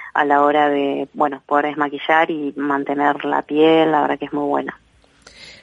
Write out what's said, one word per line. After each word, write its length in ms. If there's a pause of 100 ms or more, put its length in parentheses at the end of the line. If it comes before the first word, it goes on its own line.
(140)
a 100
la 180
hora 260
de, 440
bueno, 340
poder 200
desmaquillar 680
y 240
mantener 680
la 180
piel, 500
la 80
verdad 180
que 60
es 80
muy 140
buena. 300 (880)